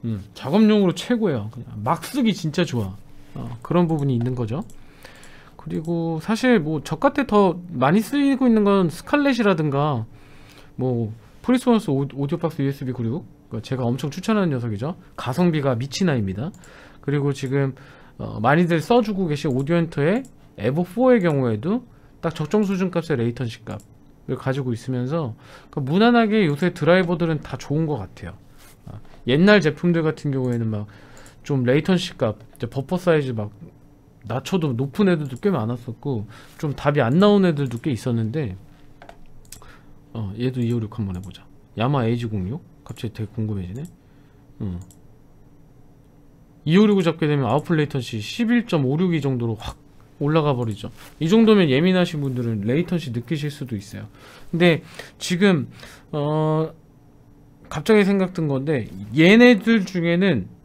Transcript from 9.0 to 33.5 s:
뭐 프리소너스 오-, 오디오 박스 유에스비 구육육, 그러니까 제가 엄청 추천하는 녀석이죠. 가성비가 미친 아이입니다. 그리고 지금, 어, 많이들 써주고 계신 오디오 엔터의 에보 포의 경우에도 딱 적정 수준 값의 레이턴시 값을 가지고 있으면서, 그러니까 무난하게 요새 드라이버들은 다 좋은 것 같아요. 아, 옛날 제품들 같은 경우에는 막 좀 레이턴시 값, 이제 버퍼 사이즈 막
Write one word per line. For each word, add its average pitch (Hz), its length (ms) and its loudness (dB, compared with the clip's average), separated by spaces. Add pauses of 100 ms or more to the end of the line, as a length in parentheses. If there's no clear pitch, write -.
뭐 120 360 -2 (300)
프리소너스 240 480 2
오-, 135 240 0
오디오 143 240 -4
박스 156 240 -4
유에스비 135 300 -4
구육육, 120 340 -4 (220)
그러니까 117 180 -10
제가 131 180 -4
엄청 123 260 -2
추천하는 185 400 0
녀석이죠. 120 440 -4 (220)
가성비가 147 580 0
미친 139 340 -2
아이입니다. 113 440 -2 (480)
그리고 143 320 0
지금, 135 420 -2 (420)
어, 110 220 -10
많이들 160 420 4
써주고 208 460 2
계신 147 240 -2
오디오 139 240 0
엔터의 170 480 0 (340)
에보 147 280 0
포의 247 360 4
경우에도 143 640 0 (360)
딱 160 160 -4
적정 185 260 0
수준 185 300 -2
값의 165 240 -2
레이턴시 117 480 -4
값을 - 720 -12
가지고 131 360 -4
있으면서, 123 640 -4 (360)
그러니까 139 220 -4
무난하게 220 540 4
요새 165 280 0
드라이버들은 165 680 2
다 - 160 -12
좋은 156 300 -4
것 147 100 -4
같아요. 95 380 -12 (520)
아, - 140 -16 (260)
옛날 185 340 6
제품들 165 440 0
같은 151 260 -2
경우에는 123 400 -2
막 104 160 -6 (560)
좀 135 220 0
레이턴시 156 540 0
값, 110 200 -2 (160)
이제 113 140 -8
버퍼 135 300 -4
사이즈 151 340 0
막 120 180 -6 (800)